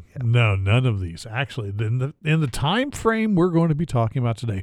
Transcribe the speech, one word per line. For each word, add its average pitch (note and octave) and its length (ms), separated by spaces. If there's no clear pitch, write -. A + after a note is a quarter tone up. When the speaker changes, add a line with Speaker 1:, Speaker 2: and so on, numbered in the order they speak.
Speaker 1:
yeah. C#3 140
Speaker 2:
no, A#2 320
none G2 300
of G#2+ 140
these. E2+ 280
Actually, A2 420
in A2 280
the, C3 160
in D#3 180
the D3 60
time G3+ 440
frame A3 420
we're F3+ 160
going E3 200
to D3+ 60
be E3 100
talking A#2 360
about A#2 160
today, G2+ 260